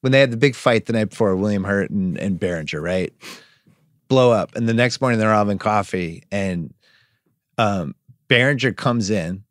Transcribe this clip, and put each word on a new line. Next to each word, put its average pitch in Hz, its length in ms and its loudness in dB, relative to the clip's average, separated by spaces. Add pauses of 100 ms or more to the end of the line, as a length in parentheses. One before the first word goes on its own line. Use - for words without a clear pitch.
when 131 120 0
they 135 80 8
had 135 100 4
the 117 60 -4
big 127 180 2
fight 117 320 2
the 117 60 -2
night 107 180 0
before, 101 240 0
William 101 300 0
Hurt 101 260 -2
and, 92 280 -2
and 92 200 -2
Berenger, 80 420 -4
right? 92 320 -4 (960)
Blow 127 240 4
up. 104 240 0
And 113 140 -2
the 113 60 2
next 120 260 0
morning 120 180 2
they're 110 140 2
having 104 260 2
coffee 92 720 -2
and, 90 420 -4 (840)
um, 101 360 -2 (340)
Berenger 127 440 2
comes 117 380 -2
in 95 400 -4